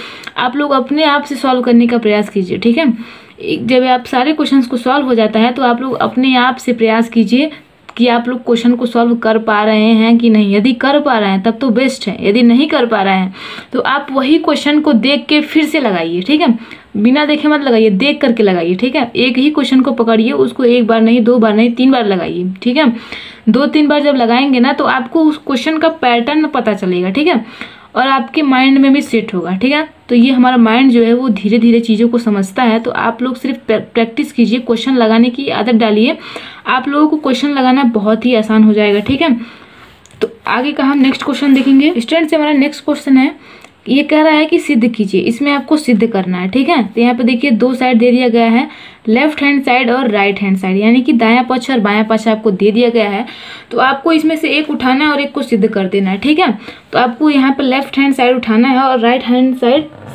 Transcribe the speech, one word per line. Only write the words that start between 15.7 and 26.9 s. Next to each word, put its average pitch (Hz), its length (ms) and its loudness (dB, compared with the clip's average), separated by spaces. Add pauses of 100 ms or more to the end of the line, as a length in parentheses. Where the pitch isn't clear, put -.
लगाइए, 175 420 -2
ठीक 294 180 0
है। 240 180 2 (380)
बिना 254 280 2
देखे 294 240 0
मत 302 120 0
लगाइए, 226 320 2
देख 277 280 0
करके 233 220 0
लगाइए, 180 340 0
ठीक 254 200 -2
है। 247 200 -4
एक 254 220 0
ही 285 120 2
क्वेश्चन 269 300 2
को 254 120 0
पकड़िए, 226 400 2
उसको 262 320 0
एक 240 220 4
बार 226 160 2
नहीं, 233 180 4
दो 240 180 2
बार 220 160 2
नहीं, 233 180 2
तीन 254 180 2
बार 240 160 0
लगाइए, 175 380 -4 (180)
ठीक 247 140 -2
है। 285 160 2 (560)
दो 262 200 2
तीन 294 200 2
बार 294 140 0
जब 285 140 0
लगाएंगे 247 440 2
ना 277 120 2
तो 294 140 -2
आपको 254 360 -2
उस 302 160 2
क्वेश्चन 311 400 -4
का 330 120 2
पैटर्न 277 580 0
पता 220 260 -2
चलेगा, 185 360 -4